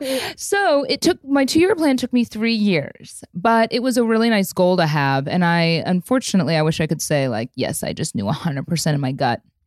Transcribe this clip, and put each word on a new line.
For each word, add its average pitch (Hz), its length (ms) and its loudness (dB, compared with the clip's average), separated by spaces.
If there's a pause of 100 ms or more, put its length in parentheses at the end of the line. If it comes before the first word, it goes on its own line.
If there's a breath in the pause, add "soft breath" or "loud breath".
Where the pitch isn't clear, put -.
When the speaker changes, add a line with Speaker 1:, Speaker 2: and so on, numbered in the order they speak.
(180)
Speaker 1:
<laughs> - 180 -8
Speaker 2:
so 339 540 0
it 277 120 -4
took, - 220 0
my 277 220 0
two-year 359 300 2
plan 302 220 2
took 247 140 -6
me 247 120 2
three 226 320 -2
years, 202 680 -2 (120)
but 226 360 2
it 240 120 0
was 254 120 0
a 247 80 4
really 226 280 2
nice 196 220 0
goal 185 240 2
to 165 100 4
have. 139 400 0
And 180 180 0
I, 165 400 2
unfortunately, 180 680 0
I 156 80 2
wish 160 180 0
I 156 60 0
could 151 140 -4
say, 139 260 0
like, 117 280 -6
"Yes, - 280 -4
I - 100 -4
just - 220 -6
knew 98 120 -4
a 104 60 0
hundred 139 320 -4
percent 156 300 -2
in 143 60 -2
my 131 100 -2
gut." 127 300 -2 (260)